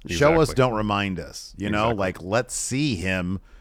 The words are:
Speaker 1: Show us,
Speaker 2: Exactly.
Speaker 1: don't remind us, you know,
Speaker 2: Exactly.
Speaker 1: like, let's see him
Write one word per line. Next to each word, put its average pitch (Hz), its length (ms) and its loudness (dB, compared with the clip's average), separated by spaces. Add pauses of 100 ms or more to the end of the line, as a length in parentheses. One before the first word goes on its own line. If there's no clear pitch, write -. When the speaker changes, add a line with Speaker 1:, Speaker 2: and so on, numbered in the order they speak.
Speaker 1:
Show 92 280 4
us, 160 140 4
Speaker 2:
Exactly. - 60 -8
Speaker 1:
don't 127 200 4
remind 101 440 0
us, - 380 -14
you 101 120 -4
know, 104 220 0
Speaker 2:
Exactly. 104 80 -4
Speaker 1:
like, 92 220 -2
let's 107 320 -2
see 135 420 -2
him 92 440 -2 (220)